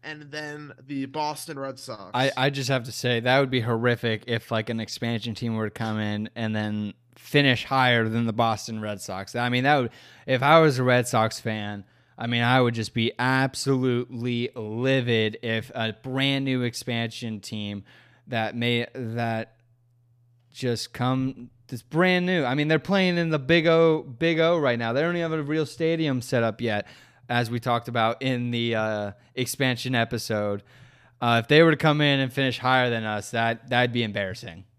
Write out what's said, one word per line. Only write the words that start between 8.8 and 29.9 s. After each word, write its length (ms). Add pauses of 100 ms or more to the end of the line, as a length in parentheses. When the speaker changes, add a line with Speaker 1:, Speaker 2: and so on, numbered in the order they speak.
Speaker 2:
Sox. 340
I 140
mean, 140
that 140
would, 140 (360)
if 160
I 160
was 180
a 60
Red 240
Sox 320
fan, 440 (320)
I 120
mean, 160
I 180
would 140
just 180
be 240
absolutely 1400
livid 840
if 320
a 200
brand 520
new 160
expansion 760
team 440 (440)
that 280
may, 380
that 640 (920)
just 420
come, 580 (160)
this 160
brand 420
new, 180
I 120
mean, 120
they're 120
playing 380
in 120
the 100
Big 280
O, 340
Big 380
O 180
right 220
now. 140
They 80
don't 140
even 160
have 80
a 40
real 220
stadium 560
set 220
up 160
yet, 280 (420)
as 200
we 120
talked 260
about 340
in 300
the, 240
uh, 360 (220)
expansion 640